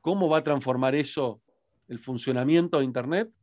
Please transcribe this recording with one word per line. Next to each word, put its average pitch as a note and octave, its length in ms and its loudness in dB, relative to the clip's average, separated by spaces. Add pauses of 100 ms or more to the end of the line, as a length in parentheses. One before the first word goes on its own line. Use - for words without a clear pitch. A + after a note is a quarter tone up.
¿cómo F3+ 280 0
va D#3 80 4
a D#3 60 2
transformar C3 500 0
eso C#3 480 -4 (460)
el A#2+ 100 -12
funcionamiento C3+ 800 0
de C3+ 80 2
Internet? C#3 460 -4 (120)